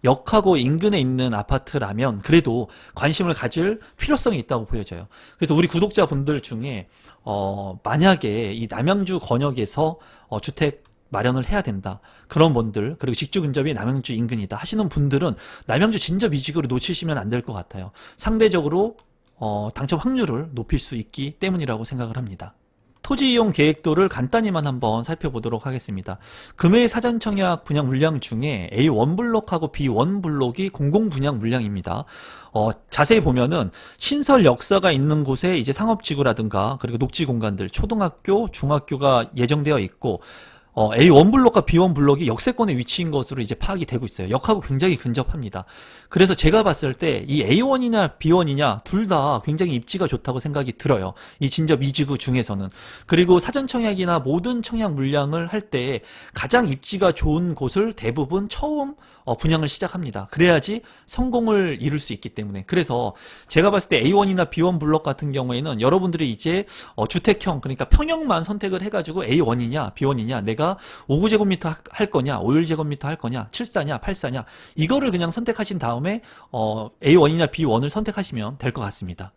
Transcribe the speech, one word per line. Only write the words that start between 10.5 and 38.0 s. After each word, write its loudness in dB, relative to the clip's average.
마련을 0
해야 0
된다. -8
그런 4
분들, -2
그리고 -2
직주 -4
근접이 -2
남양주 -4
인근이다 -4
하시는 -2
분들은 0
남양주 2
진접 0
이직으로 -2
놓치시면 -4
안 -6
될 -2
것 -10
같아요. -12
상대적으로, 2
어, -4
당첨 -2
확률을 -2
높일 -2
수 -8
있기 -8
때문이라고 -2
생각을 -6
합니다. -12
토지 0
이용 4
계획도를 2
간단히만 -2
한번 0
살펴보도록 -6
하겠습니다. -8
금해 6
사전 0
청약 -2
분양 0
물량 2
중에 -4
에이원 2
블록하고 -2
비원 0
블록이 -2
공공 0
분양 -2
물량입니다. -4
어, 2
자세히 4
보면은 0
신설 4
역사가 2
있는 2
곳에 0
이제 -2
상업지구라든가 0
그리고 -6
녹지 -2
공간들, -4
초등학교, 0